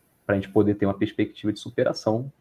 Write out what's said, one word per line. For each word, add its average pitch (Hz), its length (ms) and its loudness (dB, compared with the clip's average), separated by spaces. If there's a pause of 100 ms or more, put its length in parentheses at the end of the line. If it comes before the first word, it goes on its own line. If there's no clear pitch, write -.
(240)
pra 101 120 0
gente 98 120 -4
poder 104 280 4
ter 101 100 0
uma 98 80 2
perspectiva - 580 -4
de - 80 -8
superação, 123 800 -2